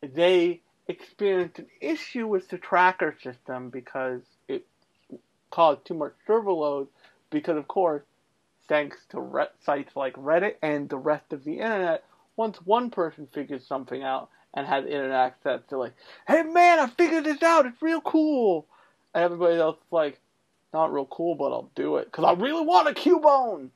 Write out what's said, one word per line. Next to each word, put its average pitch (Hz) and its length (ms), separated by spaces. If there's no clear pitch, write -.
They 170 600
experienced 180 720
an 160 80
issue 269 480
with 196 220
the 180 80
tracker 180 640
system 127 460
because 127 520
it 135 160
caused 156 360
too - 80
much 151 200
server 214 240
load, 147 380
because, 151 280
of 143 100
course, 160 360
thanks 147 300
to - 120
re-, 135 240
sites 143 300
like 135 200
Reddit 165 460
and 147 280
the 143 80
rest 147 340
of 143 140
the 151 140
internet, 185 440
once 226 300
one 233 240
person 160 440
figures 139 320
something 135 380
out 135 260
and 139 140
has 139 180
internet 139 260
access 127 580
to, 139 80
like, 120 160
"Hey 320 160
man, 339 360
I 269 80
figured 320 360
this 294 200
out, 330 220
it's 240 160
real 320 200
cool!" 254 680
And 170 100
everybody 170 340
else 160 200
is - 140
like, 156 280
"Not 160 180
real 143 140
cool, 170 300
but 135 180
I'll 123 220
do 147 220
it, - 140
'cause 160 140
I 175 80
really 285 320
want 330 240
a 277 40
Cubone!" 269 840